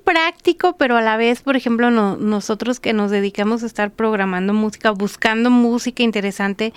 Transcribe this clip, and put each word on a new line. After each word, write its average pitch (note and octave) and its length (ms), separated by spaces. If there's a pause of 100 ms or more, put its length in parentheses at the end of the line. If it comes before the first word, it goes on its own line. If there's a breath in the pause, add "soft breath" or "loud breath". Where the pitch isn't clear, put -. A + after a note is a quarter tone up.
práctico, F4 760
pero B3 180
a A#3 60
la A3 160
vez, A#3 240
por C4+ 160
ejemplo, A#3+ 340
no-, G#3 240
nosotros G#3+ 640
que - 140
nos G#3 180
dedicamos G#3 520
a - 20
estar G#3 260
programando G3 640
música, G#3+ 380
buscando A3 580
música A#3+ 540
interesante G3+ 720